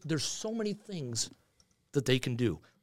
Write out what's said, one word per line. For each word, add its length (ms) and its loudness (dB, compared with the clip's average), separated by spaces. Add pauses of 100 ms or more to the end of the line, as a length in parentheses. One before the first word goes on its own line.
there's 200 0
so 280 -4
many 220 0
things 560 -6 (600)
that 120 2
they 160 6
can 160 0
do. 240 2 (220)